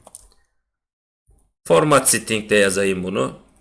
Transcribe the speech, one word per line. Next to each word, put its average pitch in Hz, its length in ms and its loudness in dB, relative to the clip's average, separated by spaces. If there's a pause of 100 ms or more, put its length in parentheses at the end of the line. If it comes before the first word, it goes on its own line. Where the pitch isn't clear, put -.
(1600)
Format 151 440 2
string'de 110 460 -2
yazayım 98 500 2
bunu. 110 340 -6 (220)